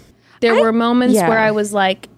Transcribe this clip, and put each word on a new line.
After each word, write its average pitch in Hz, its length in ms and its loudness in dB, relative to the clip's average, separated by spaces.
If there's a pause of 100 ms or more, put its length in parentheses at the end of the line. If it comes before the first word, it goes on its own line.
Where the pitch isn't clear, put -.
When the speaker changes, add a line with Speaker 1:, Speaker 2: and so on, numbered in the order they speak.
(420)
Speaker 1:
there 226 140 2
Speaker 2:
I 254 60 4
Speaker 1:
were 226 120 0
moments 240 420 0
Speaker 2:
yeah. 214 140 2
Speaker 1:
where 226 100 0
I 220 120 0
was 208 200 -4
like, 190 460 -4